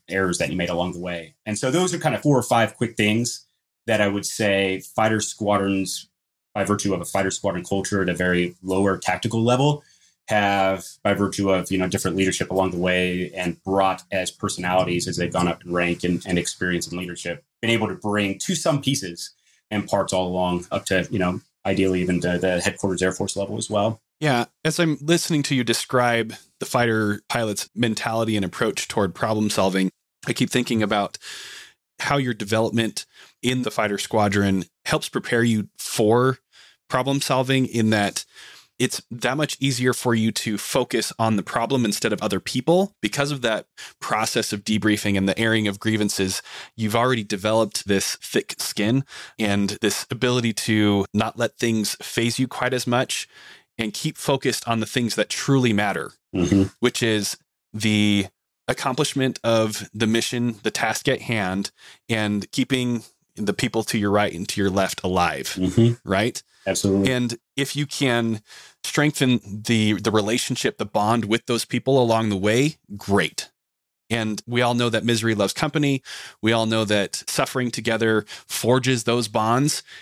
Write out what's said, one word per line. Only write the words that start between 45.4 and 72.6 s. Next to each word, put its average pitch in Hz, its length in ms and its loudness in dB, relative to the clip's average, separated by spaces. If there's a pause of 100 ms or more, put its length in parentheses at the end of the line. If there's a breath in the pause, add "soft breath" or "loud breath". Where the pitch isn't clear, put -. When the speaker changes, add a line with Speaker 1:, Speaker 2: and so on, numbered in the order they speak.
Speaker 2:
of 101 120 -4
grievances, 104 600 0 (340 loud breath)
you've 110 200 -2
already 123 280 2
developed 107 640 0
this 98 300 0
thick - 420 -4
skin 120 460 0 (340 loud breath)
and 101 320 2 (100)
this - 300 0
ability 123 420 0
to 104 640 2
not 107 240 -2
let 117 200 -2
things 113 440 0
phase 117 360 -2
you 131 100 0
quite 127 260 -2
as 123 120 -2
much 123 420 -2 (500 loud breath)
and 110 160 -4
keep - 220 -4
focused - 520 -2
on 113 120 0
the 107 60 -2
things 120 280 -2
that - 140 0
truly 127 440 2
matter, 101 400 0 (220)
Speaker 1:
Mm-hmm. 95 300 4 (160)
Speaker 2:
which 120 200 2
is 107 360 0 (360)
the 104 540 2 (400)
accomplishment 131 800 -2
of 110 500 0
the 110 120 0
mission, 117 580 0
the 110 80 -2
task - 340 -2
at 131 160 0
hand, 98 480 -2 (380 loud breath)
and 107 420 -2
keeping 123 540 -2 (320)
the 101 160 -2
people 113 320 -2
to - 140 -2
your 101 120 0
right 104 220 2
and 90 160 -8
to - 120 -4
your 98 100 2
left 95 340 -2
alive, 87 540 0
Speaker 1:
Mm-hmm. 113 500 2
Speaker 2:
right? 104 340 0 (240 soft breath)
Speaker 1:
Absolutely. 98 460 2
Speaker 2:
And 123 240 -2 (200)
if 143 200 -4
you 143 100 0
can 117 540 0 (420 loud breath)
strengthen 147 640 2
the, 107 500 2
the 101 160 0
relationship, 110 680 0
the 107 80 -4
bond 107 400 2
with 113 200 0
those 117 180 -2
people 127 380 2
along 113 280 2
the 101 60 0
way, 113 400 2 (200)